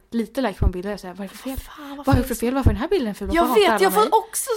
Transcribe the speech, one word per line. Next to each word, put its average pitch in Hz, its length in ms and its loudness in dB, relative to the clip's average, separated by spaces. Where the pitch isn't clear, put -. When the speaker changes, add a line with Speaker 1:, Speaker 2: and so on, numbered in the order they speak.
Speaker 1:
lite 233 300 -2
likes 208 180 -2
på - 80 2
en 185 60 4
bild, 180 140 -8
är 208 40 -4
jag 196 100 -8
så 190 60 -16
här, 180 80 -14
"Vad 196 100 -10
är 190 40 -10
det - 80 -18
för - 60 -18
fel? 262 140 -8
Speaker 2:
Vad - 60 -10
fan, 285 200 -14
varför 285 160 -14
Speaker 1:
Vad 269 40 6
är 254 40 4
det 233 40 -2
Speaker 2:
är - 40 -6
Speaker 1:
för 240 60 -4
Speaker 2:
det 220 60 -6
Speaker 1:
fel? 240 140 0
Varför 254 160 2
är 220 40 2
den 196 60 -4
här 302 80 -4
bilden 262 260 0
ful? 196 140 -8
Varför 240 80 0
Speaker 2:
Jag 339 100 4
Speaker 1:
hatar 415 140 4
Speaker 2:
vet, 381 100 6
Speaker 1:
alla 226 120 2
Speaker 2:
jag 381 120 4
får 403 60 4
Speaker 1:
mig?" 427 120 2
Speaker 2:
också - 440 0